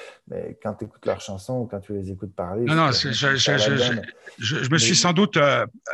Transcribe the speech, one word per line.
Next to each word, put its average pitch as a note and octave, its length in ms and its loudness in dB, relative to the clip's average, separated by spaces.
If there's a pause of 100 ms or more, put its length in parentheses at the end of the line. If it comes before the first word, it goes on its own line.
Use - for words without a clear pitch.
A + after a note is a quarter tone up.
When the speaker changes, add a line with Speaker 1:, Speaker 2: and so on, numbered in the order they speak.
(280)
Speaker 1:
mais - 340 -10
quand G#2 120 -6
tu - 100 -12
écoutes - 200 -16
leurs F#2+ 160 -2
chansons G#2+ 420 -8
ou A2 40 -6
quand G#2 140 -10
tu G2+ 120 -12
les G2 200 -6
écoutes F#2+ 220 -12
parler, G2 300 -4
Speaker 2:
Non, D3+ 120 2
non, D#3 160 2
Speaker 1:
c'est C3 160 0
Speaker 2:
c'est, C3 60 -4
je, C3+ 220 2
je, - 0 -
Speaker 1:
ça C#3+ 220 2
Speaker 2:
je, - 140 2
Speaker 1:
là-dedans. A#2+ 300 0 (360)
Speaker 2:
je, A#2 200 -4
je, G#2 40 -2
je B2+ 80 -2
me D#3+ 80 4
suis A2+ 140 4
Speaker 1:
Mais F3 40 4
Speaker 2:
sans F3 160 4
doute, G3 240 2
euh, C3+ 300 4 (280)